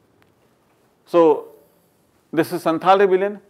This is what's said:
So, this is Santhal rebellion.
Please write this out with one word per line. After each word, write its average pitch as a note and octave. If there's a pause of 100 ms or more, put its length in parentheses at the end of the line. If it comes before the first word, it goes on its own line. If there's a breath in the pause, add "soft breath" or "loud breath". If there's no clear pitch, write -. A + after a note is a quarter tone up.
(1120)
So, E3 (840)
this D#3
is E3
Santhal E3+
rebellion. G3